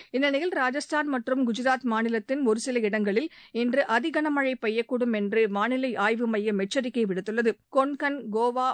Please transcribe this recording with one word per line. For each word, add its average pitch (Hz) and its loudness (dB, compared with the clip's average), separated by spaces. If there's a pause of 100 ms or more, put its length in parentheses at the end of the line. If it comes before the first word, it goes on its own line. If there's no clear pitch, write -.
(120)
இந்நிலையில் 277 0
ராஜஸ்தான் 294 -2
மற்றும் 262 0
குஜராத் 247 0
மாநிலத்தின் 233 0
ஒரு 220 4
சில 247 -2
இடங்களில் 214 0 (220)
இன்று 247 2
அதிகனமழை 269 0
பெய்யக்கூடும் 233 0
என்று 214 2
வானிலை 240 0
ஆய்வு 226 0
மையம் 214 0
எச்சரிக்கை 233 -2
விடுத்துள்ளது. 214 0 (200)
கொன்கன், 285 0 (140)
கோவா, 247 0